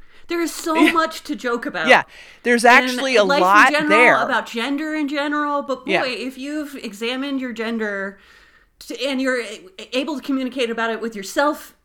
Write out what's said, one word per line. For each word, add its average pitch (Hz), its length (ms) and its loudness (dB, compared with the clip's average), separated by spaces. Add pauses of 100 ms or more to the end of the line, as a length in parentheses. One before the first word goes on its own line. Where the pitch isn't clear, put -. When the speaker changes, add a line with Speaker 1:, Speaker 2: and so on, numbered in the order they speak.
(260)
Speaker 1:
There 339 160 -4
is 302 100 -4
so 330 220 -6
Speaker 2:
Yeah. 320 180 4
Speaker 1:
much 320 320 -2
to 302 120 -6
joke 240 300 -4
about. 175 200 -4
Speaker 2:
Yeah, 208 160 8 (400)
there's 240 220 2
Speaker 1:
And 254 240 8
Speaker 2:
actually 254 280 -2
a 208 80 6
Speaker 1:
life 185 140 2
in 185 60 4
Speaker 2:
lot 208 280 8
Speaker 1:
general, 302 180 0
Speaker 2:
there. 220 320 6
Speaker 1:
about 220 240 -2
gender 285 480 -4
in 302 120 -2
general, 294 560 -2
but 269 240 -8
boy, 190 60 -2
Speaker 2:
Yeah. 185 140 0
Speaker 1:
if 247 320 -8
you've 285 380 -8
examined 254 640 -8
your 247 120 -8
gender 214 680 -6 (600)
t-, 233 260 -10
and 269 140 -2
you're 254 220 -2
a-, 208 540 -12
able 285 200 -4
to 262 60 -10
communicate 262 480 -4
about 226 200 -4
it 220 100 -4
with 220 140 -8
yourself 285 720 -4